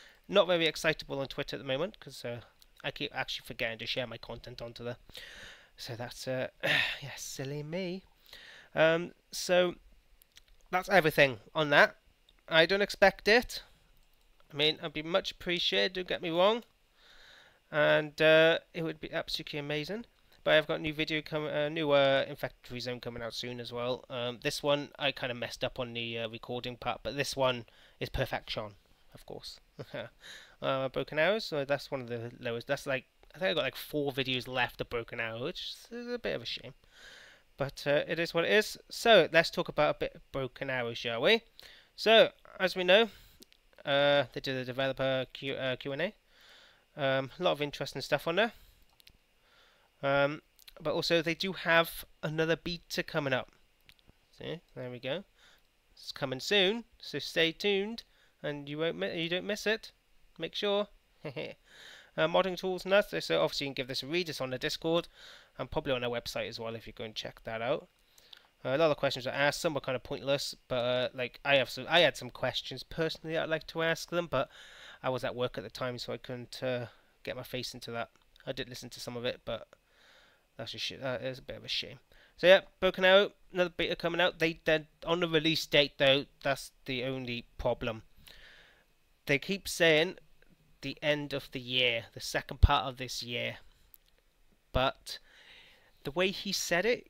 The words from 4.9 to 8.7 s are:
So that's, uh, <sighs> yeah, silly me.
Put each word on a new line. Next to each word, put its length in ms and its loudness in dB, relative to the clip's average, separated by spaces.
So 200 -10
that's, 320 -10
uh, 280 -2
<sighs> 80 -10
yeah, 540 -2
silly 460 -8
me. 400 -6